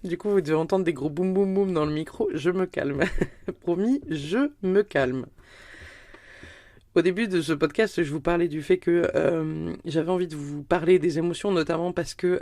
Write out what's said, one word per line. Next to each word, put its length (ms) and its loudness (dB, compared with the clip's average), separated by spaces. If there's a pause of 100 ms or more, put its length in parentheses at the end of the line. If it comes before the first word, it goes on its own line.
Du 140 -4
coup, 120 -4
vous 120 4
devez 140 0
entendre 280 2
des 100 2
gros 180 -4
boum 200 0
boum 220 2
boum 200 2
dans 120 2
le 60 -2
micro. 420 -2
Je 160 0
me 160 2
calme. 380 -2 (260)
<laughs> 320 -12
Promis, 480 0
je 400 -2 (140)
me 180 2
calme. 460 -2 (1700)
Au 80 6
début 240 2
de 120 0
ce 140 0
podcast, 500 0
je 80 -2
vous 80 -4
parlais 280 2
du 160 -4
fait 160 2
que, 360 2
euh, 600 0 (100)
j'avais 240 -2
envie 180 0
de 80 -12
vous 280 -8
parler 340 4
des 220 0
émotions, 320 -2
notamment 420 0
parce 220 -4
que 260 0